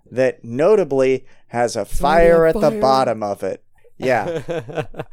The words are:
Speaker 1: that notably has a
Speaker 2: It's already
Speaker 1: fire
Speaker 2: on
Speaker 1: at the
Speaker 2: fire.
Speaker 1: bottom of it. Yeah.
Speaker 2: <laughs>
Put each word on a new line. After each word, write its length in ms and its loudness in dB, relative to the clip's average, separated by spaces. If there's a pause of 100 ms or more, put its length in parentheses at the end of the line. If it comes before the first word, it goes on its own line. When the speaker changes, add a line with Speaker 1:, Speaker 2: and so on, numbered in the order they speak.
(120)
Speaker 1:
that 320 -2
notably 840 0 (220)
has 280 -4
a 60 -4
Speaker 2:
It's 200 -4
already 260 4
Speaker 1:
fire 180 4
Speaker 2:
on 40 4
Speaker 1:
at 120 2
the 100 2
Speaker 2:
fire. 100 -6
Speaker 1:
bottom 420 2
of 200 -6
it. 200 -6 (340)
Yeah. 500 -2
Speaker 2:
<laughs> 440 -8 (220)